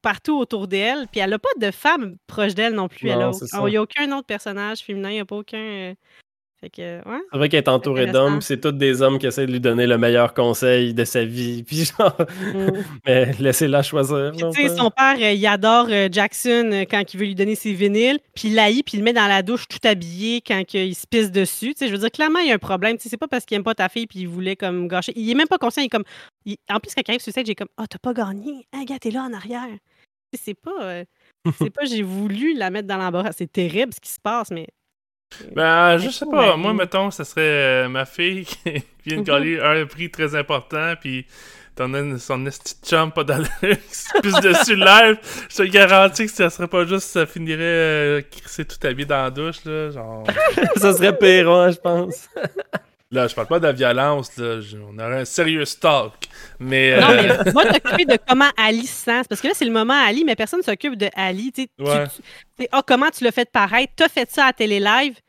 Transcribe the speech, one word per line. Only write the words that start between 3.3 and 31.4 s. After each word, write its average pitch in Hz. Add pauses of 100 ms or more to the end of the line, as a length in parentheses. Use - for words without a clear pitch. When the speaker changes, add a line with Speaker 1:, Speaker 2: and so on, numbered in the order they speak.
Speaker 2:
c'est 190
Speaker 1:
il 117
Speaker 2:
ça. 202
Speaker 1:
y 214
a 214
aucun 277
autre 277
personnage 208
féminin, 196
il 214
y -
a 202
pas 202
aucun, 208
euh, 202 (680)
fait -
que, 175
ouais. 240 (120)
Speaker 2:
C'est -
vrai 139
qu'elle 160
est 143
entourée 131
Speaker 1:
Intéressant. 135
Speaker 2:
d'hommes, 147
c'est 135
tous 151
des 135
hommes 135
qui 135
essaient 135
de 127
lui 123
donner 120
le 120
meilleur 120
conseil 123
de 117
sa 120
vie, 120
<laughs> -
puis 156
genre, 190 (340)
Speaker 1:
Mm. 190 (340)
Speaker 2:
mais 127
laissez-la 139
choisir, 143
Speaker 1:
Puis, 165
Speaker 2:
non, 165
Speaker 1:
tu 185
sais, 185
Speaker 2:
pas. 175
Speaker 1:
son 240
père, 269
euh, 214
il 202
adore, 214
euh, 196
Jackson, 226
euh, 196
quand 202
il 185
veut 208
lui 196
donner 196
ses 214
vinyles, 208 (160)
puis -
il 214
l'haït, 220
puis -
il 202
le -
met 233
dans 220
la 196
douche 226
tout - (100)
habillé 202
quand 190
que -
il 185
se -
pisse 220
dessus. 202
Tu -
sais, 269
je -
veux 196
dire, 220
clairement, 311
il 349
y 269
a 226
un -
problème. 202
Tu -
sais, 233
c'est 233
pas 311
parce 247
qu'il -
aime 202
pas 220
ta 185
fille, 233
puis 190
il 180
voulait 185
comme 180
gâcher. 180
Il 226
est 240
même 311
pas 359
conscient, 254
il -
est 240
comme... 208 (400)
Il... 208 (140)
En 208
plus, -
quand -
il -
arrive 240
sur -
le 202
stage, 254
il 220
est 196
comme, « 196 (100)
Ah, 220
t'as -
pas 247
gagné. 226
Ah, 269
gars, 262
t'es 220
là 254
en 254
arrière. » 233 (640)
Tu 254
sais, -
c'est 208
pas, 359
euh, 175 (400)